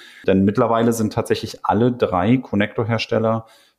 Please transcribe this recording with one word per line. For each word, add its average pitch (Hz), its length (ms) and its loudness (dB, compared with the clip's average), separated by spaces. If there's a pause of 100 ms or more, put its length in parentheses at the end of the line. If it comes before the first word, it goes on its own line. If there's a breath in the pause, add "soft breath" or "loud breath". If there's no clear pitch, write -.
(260 loud breath)
Denn 95 180 4
mittlerweile 113 480 2
sind 110 200 -2
tatsächlich - 520 -4
alle 113 280 2
drei 104 460 0
Konnektorhersteller 110 1080 -2 (320 soft breath)